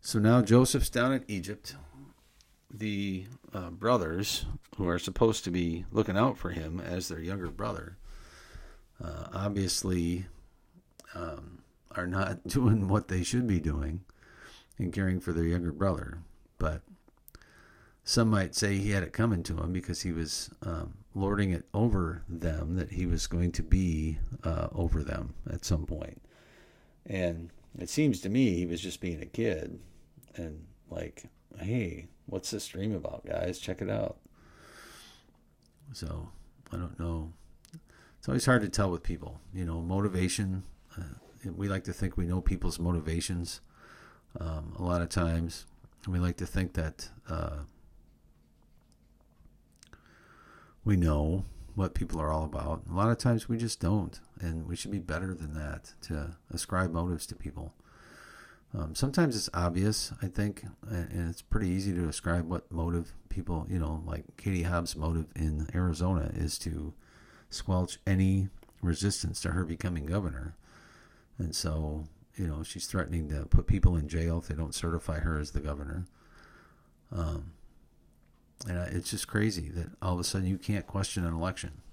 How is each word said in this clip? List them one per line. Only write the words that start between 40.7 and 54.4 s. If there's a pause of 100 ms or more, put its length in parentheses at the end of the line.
Uh,
we
like
to
think
we
know
people's
motivations, (800)
um,
a
lot
of
times. (420)
We
like
to
think
that, (180)
uh, (3250)
we
know (320)
what
people
are
all
about.
A
lot
of
times
we
just
don't, (200)